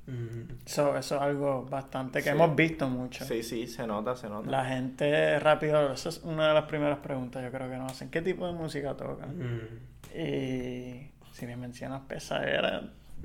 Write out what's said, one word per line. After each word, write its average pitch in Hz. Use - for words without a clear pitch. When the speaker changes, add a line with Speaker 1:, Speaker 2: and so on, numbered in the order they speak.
Speaker 1:
Mm. 117
Speaker 2:
So, 143
eso 139
es 139
algo 139
bastante 131
que 139
Speaker 3:
Sí. 151
Speaker 2:
hemos 160
visto 160
mucho. 123
Speaker 3:
Sí, 117
sí, 117
se 120
nota, 110
se 117
nota. 104
Speaker 2:
La 135
gente 147
rápido, 151
eso 160
es -
una 156
de 151
las 151
primeras 147
preguntas, 131
yo 123
creo 131
que 127
nos 131
hacen, 131
"¿Qué 165
tipo 180
de 175
música 147
tocan?". 131
Speaker 1:
Mm. 117
Speaker 2:
Y 127
si -
me 120
mencionas 127
pesadera, -